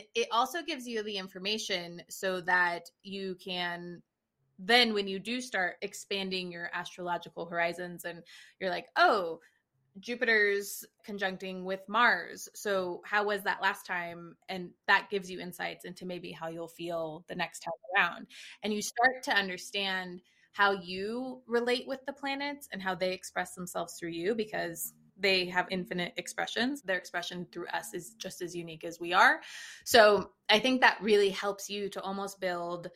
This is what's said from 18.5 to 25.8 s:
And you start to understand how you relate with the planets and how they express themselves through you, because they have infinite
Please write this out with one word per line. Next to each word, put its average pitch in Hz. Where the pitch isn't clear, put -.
And 208
you 208
start 254
to 277
understand 190
how 202
you 208
relate 240
with 262
the 277
planets 285
and 190
how 190
they 185
express -
themselves 180
through 170
you, 170
because 175
they 190
have 180
infinite 180